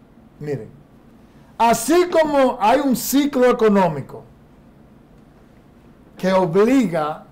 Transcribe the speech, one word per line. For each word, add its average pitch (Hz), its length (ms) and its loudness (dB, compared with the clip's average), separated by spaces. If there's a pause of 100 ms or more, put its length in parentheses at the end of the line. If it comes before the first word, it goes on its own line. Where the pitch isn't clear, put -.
(400)
Miren, 131 280 -10 (880)
así 262 540 0
como 294 500 0
hay 240 200 2
un 277 140 0
ciclo 262 560 0
económico 196 760 0 (1900)
que 185 140 -2
obliga 180 1000 0